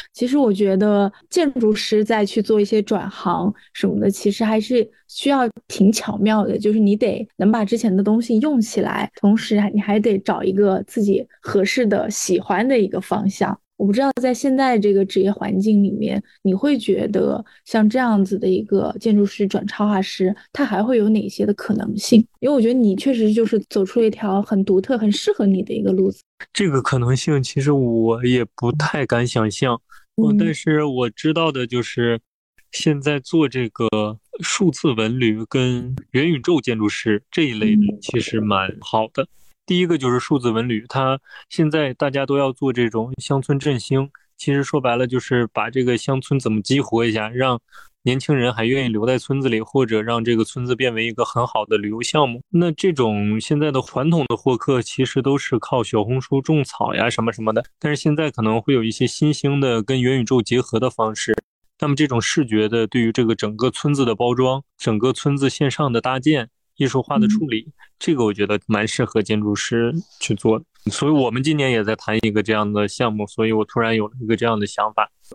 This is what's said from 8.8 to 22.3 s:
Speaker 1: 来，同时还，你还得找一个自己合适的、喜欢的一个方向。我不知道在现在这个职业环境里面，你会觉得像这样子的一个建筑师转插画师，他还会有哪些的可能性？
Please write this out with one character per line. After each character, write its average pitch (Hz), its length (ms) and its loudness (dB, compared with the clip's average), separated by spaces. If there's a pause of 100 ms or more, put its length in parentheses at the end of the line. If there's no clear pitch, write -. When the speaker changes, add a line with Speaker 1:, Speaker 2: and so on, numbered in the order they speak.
Speaker 1:
来， - 300 -4 (100)
同 208 160 6
时 214 220 0
还， 208 120 2
你 208 100 0
还 208 180 0
得 208 200 2
找 196 240 -2
一 190 100 0
个 196 340 2
自 - 160 -4
己 202 240 0 (140)
合 202 240 0
适 233 220 0
的、 202 240 0
喜 180 280 -2
欢 202 280 0
的 262 120 2
一 190 100 2
个 - 120 -4
方 196 280 -2
向。 196 300 -2 (200)
我 202 80 0
不 202 60 2
知 240 80 2
道 269 100 2 (120)
在 254 100 2
现 262 220 0
在 262 240 2
这 202 160 4
个 196 100 4
职 196 160 -2
业 190 100 2
环 202 300 -2
境 208 220 4
里 196 80 2
面， 208 320 -4 (200)
你 190 120 2
会 277 240 2
觉 202 300 0
得 208 360 0 (220)
像 214 220 4
这 233 100 2
样 220 260 2
子 185 140 -2
的 190 100 -2
一 185 160 2
个 196 340 0
建 220 160 2
筑 202 120 6
师 202 200 -2
转 202 200 -2
插 208 200 -4
画 208 140 0
师， 190 340 -2 (160)
他 285 140 -2
还 214 180 -2
会 247 140 2
有 214 140 2
哪 208 180 2
些 208 160 -4
的 208 80 0
可 - 220 -2
能 208 200 -4
性？ 220 320 6 (140)